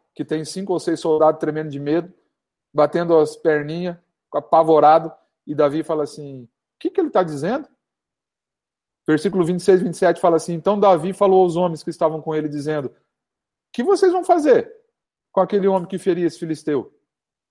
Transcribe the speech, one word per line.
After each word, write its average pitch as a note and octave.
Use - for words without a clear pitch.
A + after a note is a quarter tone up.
que -
tem D#3
cinco F#3+
ou E3
seis D#3+
soldados D#3
tremendo D#3
de C#3
medo, E3
batendo E3
as D#3
perninhas, E3
apavorado, D#3+
e D3
Davi D3
fala D3+
assim, C#3
"O -
que F4
que F#4+
ele D#4
tá G#3
dizendo?" F3
Versículo E3+
vinte F3
e -
seis, F#3
vinte E3+
e -
sete E3+
fala E3
assim, E3+
"Então F#3+
Davi F#3
falou F#3+
aos E3+
homens E3+
que E3+
estavam D#3
com D#3
ele, D#3
dizendo: D3
'Que A#3+
vocês F#4
vão F4
fazer D4+
com -
aquele F#3+
homem F#3
que F#3
feria F3
esse E3
filisteu? D3+